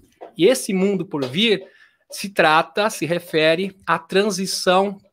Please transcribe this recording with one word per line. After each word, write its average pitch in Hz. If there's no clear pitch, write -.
E 160
esse 254
mundo 190
por 143
vir 190
se -
trata, 165
se 185
refere 165
à 165
transição 190